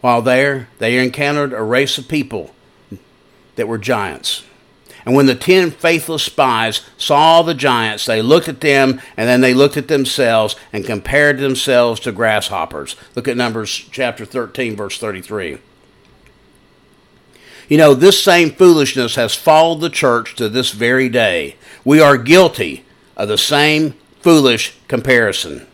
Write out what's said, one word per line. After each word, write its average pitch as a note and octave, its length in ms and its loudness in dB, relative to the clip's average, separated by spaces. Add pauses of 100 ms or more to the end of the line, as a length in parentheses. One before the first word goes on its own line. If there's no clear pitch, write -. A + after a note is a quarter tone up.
While A#2+ 220 0
there, C3 460 0 (100)
they A#2 180 -2
encountered C#3+ 560 -4
a A2+ 100 -8
race B2 360 -2
of C3 100 -14
people A2+ 460 -8 (1000)
that G#2+ 120 -4
were A2+ 80 -6
giants. G#2 680 -6 (640)
And B2+ 100 2
when C#3 100 4
the C3 80 2
ten F3+ 360 2
faithless D#3+ 540 -2
spies A2+ 580 -2 (160)
saw D#3+ 420 4
the D#3 140 -2
giants, A#2 500 -2
they A2 160 0
looked D3+ 280 2
at C#3 120 -10
them, C3+ 400 2 (160)
and A2+ 100 -4
then B2 140 4
they B2+ 140 4
looked C#3+ 240 2
at C3 100 -8
themselves A#2+ 680 0 (160)
and G#2 140 -8
compared C3+ 540 0
themselves B2 600 0
to A#2+ 120 -8
grasshoppers. G2 840 -4 (200)
Look A#2+ 120 -8
at A#2+ 100 -4
Numbers A2+ 540 -6
chapter A#2 360 -6
thirteen, A#2 500 -8
verse G2+ 220 -10
thirty-three. F#2+ 600 -10 (2000)
You D3+ 80 4
know, D3+ 160 8
this F3 280 4
same F3 280 2
foolishness C#3+ 640 0
has A#2 200 -2
followed D#3+ 460 2
the E3 80 -6
church A#2+ 480 -2
to A#2 120 -4
this A#2+ 240 -4
very A#2+ 360 0
day. F#2 480 -2 (280)
We D3 160 4
are C#3+ 180 6
guilty A#2+ 680 2 (320)
of G#2 120 -6
the G#2 100 0
same D3+ 560 0 (260)
foolish C#3 540 2 (140)
comparison. A2+ 840 -2